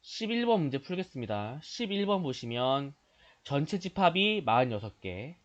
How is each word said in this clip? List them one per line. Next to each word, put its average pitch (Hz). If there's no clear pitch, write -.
십일 233
번 226
문제 139
풀겠습니다. 123
십일 202
번 196
보시면 131
전체 156
집합이 190
마흔여섯 113
개 98